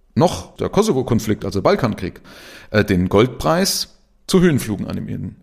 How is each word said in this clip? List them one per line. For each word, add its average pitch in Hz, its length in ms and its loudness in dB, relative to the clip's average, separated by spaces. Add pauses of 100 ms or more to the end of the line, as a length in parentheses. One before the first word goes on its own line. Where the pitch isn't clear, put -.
(180)
noch - 380 0
der - 140 -4
Kosovo-Konflikt, 131 760 0
also 98 160 -4
Balkankrieg, 104 600 -2 (480)
äh, 104 160 2
den 90 240 2
Goldpreis 139 880 0 (280)
zu 185 140 4
Höhenflugen 120 460 0
animierten, 98 560 -8